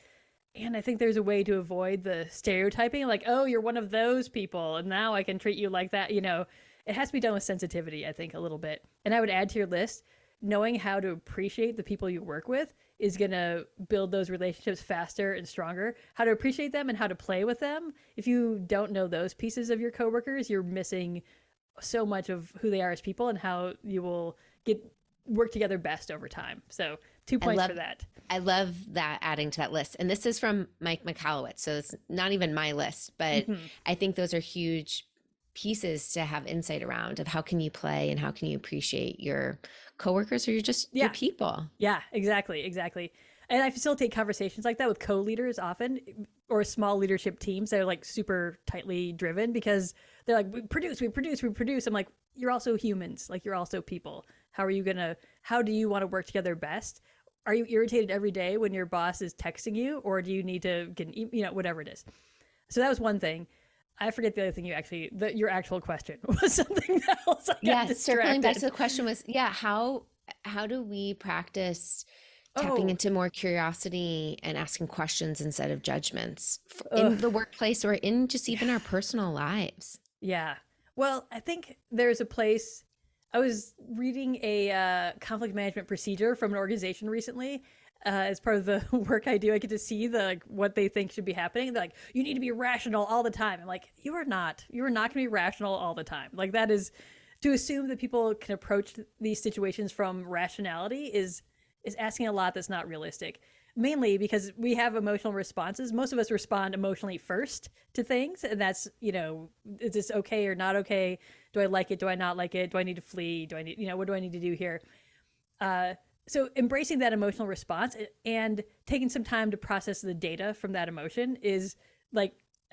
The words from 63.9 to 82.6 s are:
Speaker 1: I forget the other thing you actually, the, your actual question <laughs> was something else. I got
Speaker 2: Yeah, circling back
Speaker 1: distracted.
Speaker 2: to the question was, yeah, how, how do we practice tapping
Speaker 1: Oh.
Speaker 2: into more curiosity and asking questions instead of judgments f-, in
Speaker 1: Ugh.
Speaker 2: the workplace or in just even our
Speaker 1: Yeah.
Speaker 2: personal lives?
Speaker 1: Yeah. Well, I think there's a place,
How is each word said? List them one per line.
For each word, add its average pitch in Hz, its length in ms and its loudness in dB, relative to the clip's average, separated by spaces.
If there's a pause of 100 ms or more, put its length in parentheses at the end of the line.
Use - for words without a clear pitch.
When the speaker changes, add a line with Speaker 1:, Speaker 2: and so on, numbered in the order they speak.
Speaker 1:
I 214 120 0
forget 220 240 2
the 202 80 0
other 185 100 0
thing 170 120 -6
you 170 80 -6
actually, 160 400 -6
the, 208 240 0
your 214 140 4
actual 185 300 0
question 156 420 -6
<laughs> - 40 -12
was - 280 6
something 370 480 4 (240)
else. - 220 4
I - 60 4
got - 80 -16
Speaker 2:
Yeah, 240 300 6
circling 247 480 6
back 262 140 6
Speaker 1:
distracted. 202 60 -2
Speaker 2:
to 269 60 2
the 269 60 4
question 262 320 0
was, 233 220 -2
yeah, 247 260 2
how, 226 540 0 (380)
how 208 220 -4
do 254 160 -2
we 202 320 -4
practice 180 880 -2 (520)
tapping 269 300 2
Speaker 1:
Oh. - 40 4
Speaker 2:
into 190 200 2
more 180 200 2
curiosity 170 1120 -2
and 151 160 -4
asking 156 300 -2
questions 160 520 -2
instead 147 300 -2
of 143 120 -4
judgments - 800 -2 (100)
f-, - 120 -14 (160)
in 220 80 8
Speaker 1:
Ugh. 226 120 6
Speaker 2:
the 226 120 2
workplace 220 540 0
or 208 100 4
in 240 340 2
just - 200 -2
even 233 200 0
our 247 80 2
Speaker 1:
Yeah. - 80 -2
Speaker 2:
personal 196 480 0
lives? 151 680 -2 (220)
Speaker 1:
Yeah. 160 360 -2 (400)
Well, 269 340 0
I 233 100 -10
think - 380 -8 (120)
there's 240 300 4
a 226 60 -2
place, 220 580 0 (480)